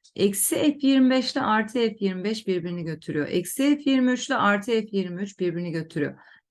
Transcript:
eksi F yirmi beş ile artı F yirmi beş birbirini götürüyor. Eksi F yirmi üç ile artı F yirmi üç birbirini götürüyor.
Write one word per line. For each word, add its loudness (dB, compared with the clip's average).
eksi 0
F 2
yirmi 6
beş 2
ile -4
artı 0
F 0
yirmi -2
beş -4
birbirini -2
götürüyor. -4
Eksi 0
F 2
yirmi 4
üç -4
ile -2
artı 0
F 0
yirmi -4
üç -8
birbirini -2
götürüyor. -4